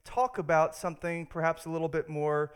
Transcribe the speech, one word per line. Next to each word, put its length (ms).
talk 360
about 360
something 520
perhaps 400
a 40
little 180
bit 200
more, 480